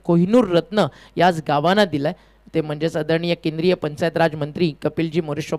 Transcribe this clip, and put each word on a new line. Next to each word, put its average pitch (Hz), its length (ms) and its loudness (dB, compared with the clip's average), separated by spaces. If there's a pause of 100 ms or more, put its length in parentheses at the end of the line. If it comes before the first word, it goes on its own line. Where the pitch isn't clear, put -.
कोहिनूर 185 400 4
रत्न 175 420 0 (300)
याच 165 320 2
गावानं 165 360 2
दिलंय, 151 280 -2 (420)
ते 160 60 0
म्हणजेच 151 360 -4
आदरणीय 165 380 0
केंद्रीय 160 400 0
पंचायत 160 420 -4
राज 160 180 2
मंत्री 151 480 -2
कपिलजी 160 380 -2
मोरेश्वर 156 380 -6